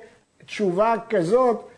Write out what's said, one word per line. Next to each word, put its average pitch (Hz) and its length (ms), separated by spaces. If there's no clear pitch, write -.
תשובה 208 480
כזאת 220 460